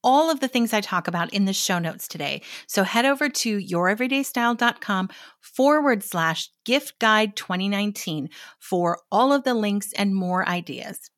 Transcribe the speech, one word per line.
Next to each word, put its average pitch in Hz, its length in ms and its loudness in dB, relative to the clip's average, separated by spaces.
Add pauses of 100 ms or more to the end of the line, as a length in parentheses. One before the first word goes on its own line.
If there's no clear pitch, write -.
all 285 280 6
of 294 80 0
the 269 80 0
things 240 260 0
I 214 80 2
talk 180 260 -2
about 170 240 -2
in 202 140 2
the 196 80 0
show 190 240 0
notes 165 300 -6
today. 143 340 -8 (240)
So - 160 0
head 226 240 2
over 277 240 2
to 220 300 -2
your 180 280 0
everyday 247 360 0
style 240 320 0
dot 233 260 -2
com 190 280 -2 (300)
forward 277 640 2
slash 165 480 -2 (160)
gift 277 320 -2
guide 214 380 2
twenty 185 340 -4
nineteen 196 640 -4 (260)
for 175 400 0 (140)
all 247 200 4
of 277 120 2
the 254 100 0
links 208 400 -2
and 202 220 0
more 185 340 0
ideas. 175 680 -8